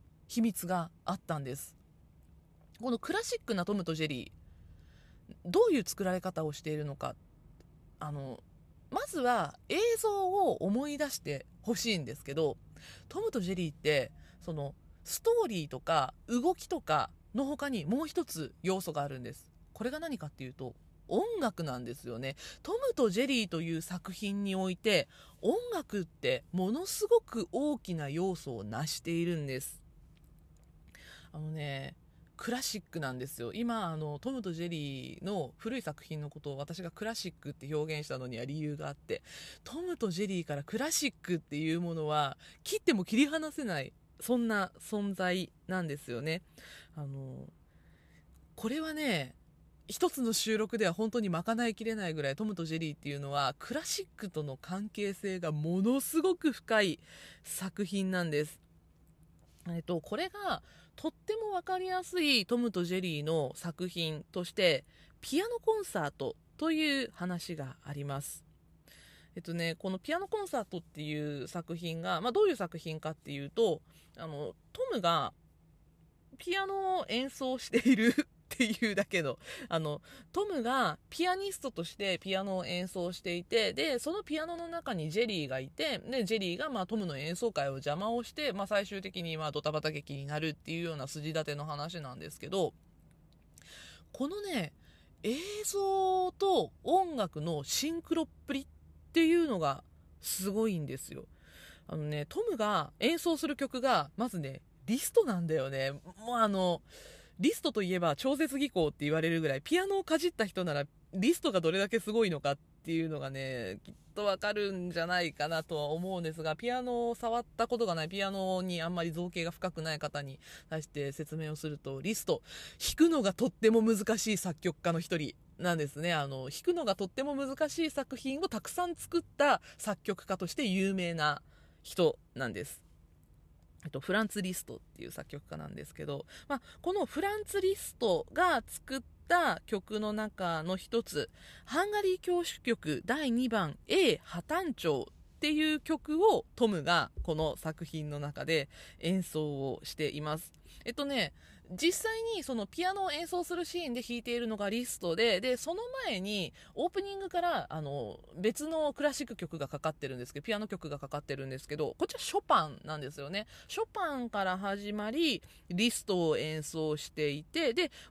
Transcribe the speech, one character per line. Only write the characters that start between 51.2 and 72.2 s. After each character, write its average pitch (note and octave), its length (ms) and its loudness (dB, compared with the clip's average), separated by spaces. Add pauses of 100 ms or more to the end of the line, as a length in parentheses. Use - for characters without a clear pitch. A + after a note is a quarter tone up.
賄 A3+ 400 2
い G#3+ 60 0
き A3+ 100 -8
れ A3+ 100 0
な G3 140 -2
い D#3+ 60 -2
ぐ D3+ 80 -2
ら C#3 80 2
い、 C#3 60 -2
ト G#3+ 80 -2
ム G#3+ 100 0
と E3+ 100 -4
ジ D#3+ 120 -2
ェ - 20 0
リ D#3+ 160 -2
ー - 20 -20
っ - 20 -20
て C#3+ 100 -8
い C#3+ 60 -4
う C#3+ 60 -6
の C#3 100 -6
は C#3 280 2
ク - 160 -8
ラ D#4 100 -2
シ - 200 -4
ッ - 20 -20 (100)
ク G#3 140 -8
と D3+ 120 -4
の C#3 140 -4
関 G3+ 320 -6
係 G3+ 240 -4
性 F#3+ 280 -4
が D#3+ 120 0
も E3 300 2
の B3+ 180 6
す D#4 200 2
ご F#4 140 6
く D4+ 180 2
深 G#3+ 300 4
い F3 180 2 (440)
作 F#3+ 400 -4
品 F#3+ 260 0
な F3+ 140 2
ん D#3+ 60 0
で D3+ 160 2
す。 - 120 -14 (1080)
え E3+ 120 -4
っ - 20 -8
と、 E3+ 180 0
こ G3+ 160 -6
れ F4+ 120 0
が F#4+ 340 -4 (340)
と - 120 -4
っ - 40 -4
て - 240 -4
も G#4+ 140 -2
わ F4+ 120 0
か F#4 160 -2
り F#4 80 -2
や F#4 180 -2
す F4+ 180 0
い C4 240 6
ト A#3+ 100 0
ム A#3+ 140 2
と F3+ 140 0
ジ F3 100 -2
ェ F#3+ 60 0
リ E3 220 -2
ー - 20 -4
の D#3 320 2
作 F3 320 -4
品 D#3 440 -4
と F3 120 -4
し - 80 -10
て、 E3+ 320 4 (360)
ピ D#4 220 0
ア - 60 2
ノ A#4+ 100 -4
コ A4 200 4
ン G4 60 -2
サ E3+ 200 -2
ー C#3+ 80 0
ト - 240 -4 (200)
と D#4+ 140 2
い D4+ 340 2
う - 80 -8
話 F3 440 -6
が C3 280 -8
あ C#3+ 80 -8
り C#3+ 120 -6
ま C#3 180 -4
す。 - 220 -12 (920)
え F3+ 40 -10
っ - 20 -14
と E3+ 100 -8
ね、 E3 220 0
こ F#3 160 -6
の F#3 80 -4
ピ D4 160 -4
ア F4 40 2
ノ F#4+ 100 -4
コ G#4 140 0
ン F#4 60 -6
サ B3 140 -2
ー - 20 -2
ト F3+ 140 -8
っ - 20 -6
て - 220 -12
い D3+ 400 -4
う - 60 -8
作 E3+ 280 -8
品 E3 240 -4
が、 F3 200 0
ま A3+ 80 0